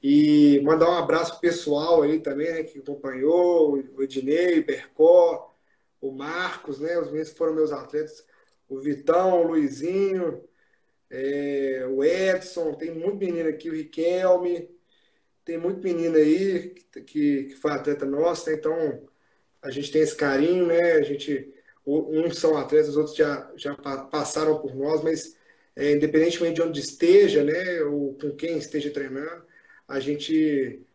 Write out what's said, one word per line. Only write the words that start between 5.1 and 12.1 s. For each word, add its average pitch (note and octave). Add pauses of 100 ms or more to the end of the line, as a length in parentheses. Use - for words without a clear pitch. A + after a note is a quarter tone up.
o C3+
Marcos, D3+
né, E3
os D3+
meninos D3+
foram D#3+
meus D#3
atletas, D3+ (440)
o C3+
Vitão, E3
o E3
Luizinho, E3 (680)
é, C#3
o C3+
Edson, F3+